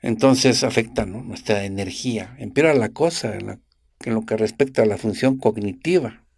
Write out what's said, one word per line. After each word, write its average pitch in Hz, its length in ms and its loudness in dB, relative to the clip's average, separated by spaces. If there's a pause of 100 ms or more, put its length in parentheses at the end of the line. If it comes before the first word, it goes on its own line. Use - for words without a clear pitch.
Entonces 127 600 4
afecta, 113 420 0
¿no? 104 160 -10
Nuestra 107 420 -4
energía, 98 760 -6
empeora 143 360 2
la 110 140 2
cosa 135 480 -2
en 101 100 -8
la, 98 120 -12 (460)
en 117 100 -2
lo 110 120 -2
que 110 100 -2
respecta 123 460 0
a 110 40 6
la 101 120 0
función 131 400 0
cognitiva. 135 880 -2 (140)